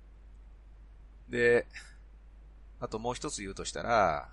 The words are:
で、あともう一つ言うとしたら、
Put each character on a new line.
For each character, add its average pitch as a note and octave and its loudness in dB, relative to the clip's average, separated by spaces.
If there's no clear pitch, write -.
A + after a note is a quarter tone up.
で、 A#2+ 4
あ B2 -6
と A2 -6
も A#2 -2
う - -6
一 D3 -6
つ G#2+ -8
言 G2 -8
う - -12
と F2 -8
し - -6
た D2+ -6
ら、 F#2 4